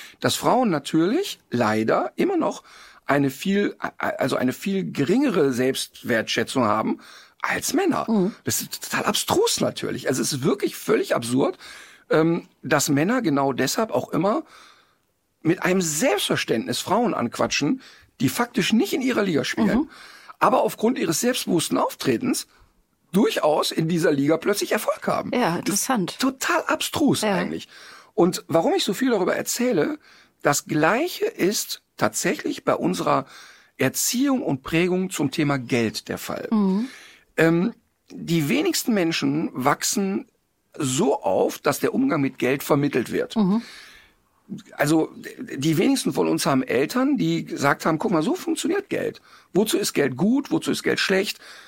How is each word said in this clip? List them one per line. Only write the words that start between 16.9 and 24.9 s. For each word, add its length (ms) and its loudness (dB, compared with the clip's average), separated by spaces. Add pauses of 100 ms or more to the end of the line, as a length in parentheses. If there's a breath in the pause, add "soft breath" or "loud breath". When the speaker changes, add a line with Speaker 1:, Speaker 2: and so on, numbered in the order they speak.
Speaker 1:
anquatschen, 640 0 (400 loud breath)
die 80 2
faktisch 460 0
nicht 180 2
in 80 -2
ihrer 220 0
Liga 220 0
spielen, 340 2
Speaker 2:
Mhm. 120 0 (480 loud breath)
Speaker 1:
aber 220 4
aufgrund 380 0
ihres 240 -2
selbstbewussten 560 0
Auftretens 680 -2 (680 soft breath)
durchaus 580 2
in 160 -2
dieser 240 2
Liga 280 2
plötzlich 340 -2
Erfolg 340 -2